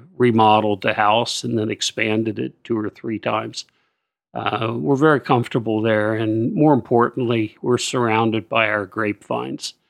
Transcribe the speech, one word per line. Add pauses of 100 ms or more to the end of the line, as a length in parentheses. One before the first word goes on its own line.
(180)
remodeled
the
house
and
then
expanded
it
two
or
three
times. (680)
Uh,
we're
very
comfortable
there.
And
more
importantly,
we're
surrounded
by
our
grapevines. (160)